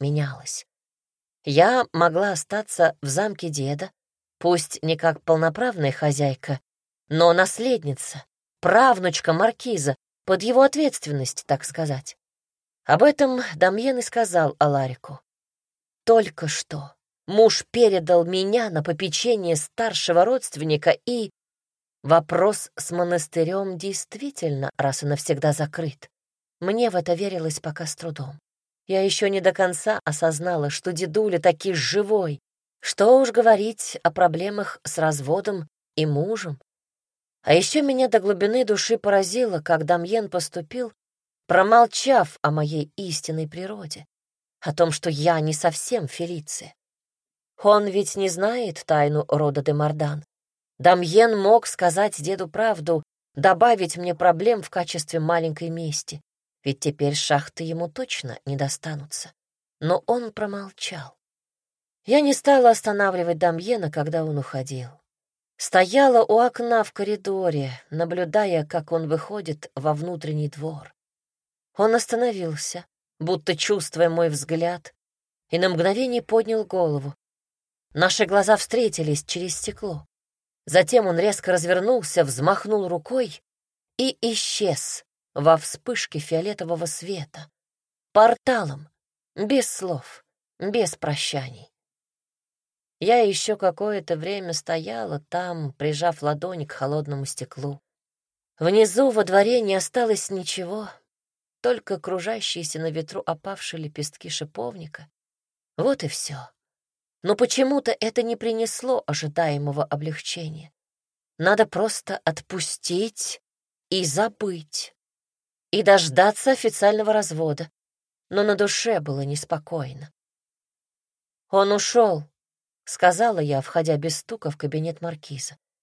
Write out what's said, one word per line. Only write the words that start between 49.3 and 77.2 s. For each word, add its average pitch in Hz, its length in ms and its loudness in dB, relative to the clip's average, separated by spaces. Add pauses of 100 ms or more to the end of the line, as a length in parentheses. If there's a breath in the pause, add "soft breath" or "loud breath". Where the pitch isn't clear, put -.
де 156 100 0
Мардан. 151 520 -2 (540)
Дамьен 180 580 6
мог 208 300 4
сказать 180 560 0
деду 180 260 -4
правду, 170 540 -2 (320)
добавить 185 640 4
мне 175 180 -4
проблем 180 480 2
в - 80 -14
качестве 165 480 -6
маленькой 165 520 -2
мести, 156 500 -8 (440)
ведь 135 140 -2
теперь 143 360 -2
шахты 147 500 -2
ему 165 240 -6
точно 156 580 -10
не 139 100 -6
достанутся. 143 760 -8 (480)
Но 165 260 -2
он 233 260 -4
промолчал. 196 840 -10 (880)
Я 269 160 4
не 277 140 2
стала 262 360 6
останавливать 190 680 0
Дамьена, 175 520 0
когда 156 340 -2
он 151 140 -2
уходил. 131 640 -8 (600)
Стояла 226 600 6
у 214 160 4
окна 240 420 2
в - 100 -6
коридоре, 190 800 -2 (200)
наблюдая, 170 760 -2
как 156 240 -6
он 160 180 -2
выходит 160 680 -6
во 147 180 -2
внутренний 151 540 -6
двор. 147 440 -12 (840)
Он 220 180 4
остановился, 196 880 -2 (360)
будто 165 360 -2
чувствуя 170 540 0
мой 170 180 2
взгляд, 165 640 -4 (580)
и 170 100 -2
на 185 80 2
мгновение 202 520 0
поднял 220 440 0
голову. 147 500 -2 (800)